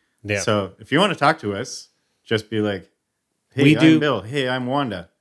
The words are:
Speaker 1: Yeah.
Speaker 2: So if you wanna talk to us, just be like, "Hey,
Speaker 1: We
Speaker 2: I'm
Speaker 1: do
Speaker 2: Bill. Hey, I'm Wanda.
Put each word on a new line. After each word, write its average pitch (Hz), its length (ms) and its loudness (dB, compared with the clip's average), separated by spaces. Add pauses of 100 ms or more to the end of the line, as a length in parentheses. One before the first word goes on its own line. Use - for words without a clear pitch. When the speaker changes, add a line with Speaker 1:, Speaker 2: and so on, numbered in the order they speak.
(240)
Speaker 1:
Yeah. 101 160 -4
Speaker 2:
So 98 400 0
if 110 120 -12
you 139 80 2
wanna 190 160 2
talk 139 240 0
to 101 160 -4
us, - 340 -10 (340)
just 110 260 -2
be 110 100 -2
like, 101 320 -4 (600)
"Hey, 131 120 0
Speaker 1:
We 147 140 6
Speaker 2:
I'm 123 40 0
Speaker 1:
do 156 180 6
Speaker 2:
Bill. 135 220 0
Hey, 127 280 -4
I'm 127 160 -4
Wanda. 123 440 -4 (120)